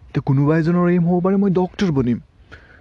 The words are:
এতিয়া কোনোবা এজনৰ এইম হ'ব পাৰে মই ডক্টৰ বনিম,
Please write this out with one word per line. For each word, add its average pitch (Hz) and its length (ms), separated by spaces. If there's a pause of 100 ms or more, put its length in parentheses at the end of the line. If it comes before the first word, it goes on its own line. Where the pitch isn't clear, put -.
এতিয়া - 220
কোনোবা 143 320
এজনৰ 175 320
এইম 175 180
হ'ব 180 160
পাৰে 196 120
মই 196 140
ডক্টৰ 180 460
বনিম, 120 220 (640)